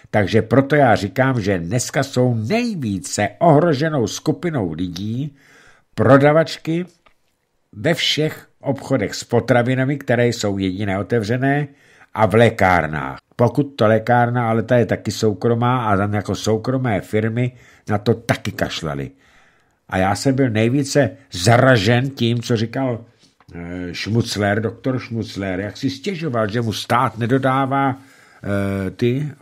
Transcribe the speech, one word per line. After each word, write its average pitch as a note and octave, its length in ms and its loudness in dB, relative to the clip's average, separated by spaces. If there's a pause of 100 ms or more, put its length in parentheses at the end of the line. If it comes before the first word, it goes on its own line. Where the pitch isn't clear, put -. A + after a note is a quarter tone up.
(120)
Takže G#2 300 4
proto C3+ 340 2
já B2+ 200 6
říkám, B2 460 0
že F#2 180 0
dneska A#2+ 440 -4
jsou B2+ 320 0
nejvíce A#2 920 -4 (100)
ohroženou D#3 680 2
skupinou C#3 640 -4
lidí G2+ 640 -6 (600)
prodavačky D3+ 920 4 (840)
ve G#2+ 220 0
všech - 540 -2 (120)
obchodech C3 560 -2
s - 80 -10
potravinami, B2+ 760 2
které A#2+ 300 2
jsou G#2 300 -2
jediné F#2+ 420 -2
otevřené, B2+ 680 -2 (460)
a A2 120 4
v F#2+ 100 0
lékárnách. E2+ 800 2 (180)
Pokud B2 280 2
to A2+ 240 0
lékárna, A#2+ 640 2
ale A2+ 140 0
ta B2 140 2
je A2+ 80 4
taky G2+ 260 -4
soukromá A#2 720 -2
a G#2 120 2
tam G2+ 160 0
jako G2+ 220 -4
soukromé A2 640 -2
firmy A2+ 500 -2 (380)
na G#2 80 0
to G#2+ 160 0
taky - 380 -4
kašlali. C#2+ 600 -6 (800)
A G2 80 -2
já F#2+ 180 2
jsem C3+ 200 0
byl C3 140 2
nejvíce A#2+ 680 0 (140)
zaražen A#2+ 800 4
tím, A#2+ 320 -2
co A#2 160 -2
říkal, A2+ 480 -4 (500)
eh, F2 380 -10
Šmucler, G#2 680 0
doktor A#2+ 380 -4
Šmucler, G2 600 -6
jak G2+ 180 -8
si C3+ 120 -4
stěžoval, D3 580 -4
že A2+ 140 -2
mu A2 120 -2
stát A#2+ 440 -2
nedodává, C3+ 800 0
eh, G2 920 -6
ty B2+ 400 -2 (100)